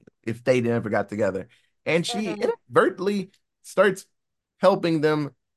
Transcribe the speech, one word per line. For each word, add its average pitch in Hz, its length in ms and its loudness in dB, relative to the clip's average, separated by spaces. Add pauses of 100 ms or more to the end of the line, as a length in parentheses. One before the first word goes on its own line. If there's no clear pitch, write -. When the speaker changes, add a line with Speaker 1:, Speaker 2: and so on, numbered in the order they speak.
(240)
Speaker 1:
if 113 200 -8
they 127 160 2
never 117 300 -2
got 104 180 -2
together. 95 420 -4 (360)
And 165 180 0
she - 140 -6 (160)
Speaker 2:
Mm-hmm. 208 80 -10
Speaker 1:
inadvertently 190 880 -2 (320)
starts 190 460 0 (500)
helping 180 440 2
them 151 340 0 (220)